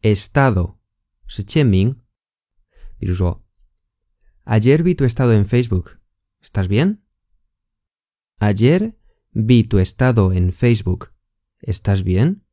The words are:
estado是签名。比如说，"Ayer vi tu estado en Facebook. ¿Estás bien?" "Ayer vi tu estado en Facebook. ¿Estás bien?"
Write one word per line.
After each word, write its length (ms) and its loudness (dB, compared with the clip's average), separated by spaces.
estado 720 0
是 160 -12
签 240 -2
名。 300 2
比 80 -8
如 80 -4
说， 300 -4
"Ayer 380 2
vi 120 0
tu 100 -2
estado 280 0
en 120 4
Facebook. 540 -4
¿Estás 260 -6
bien?" 300 0
"Ayer 560 0
vi 320 2
tu 140 0
estado 540 0
en 200 0
Facebook. 580 -2
¿Estás 420 -4
bien?" 400 0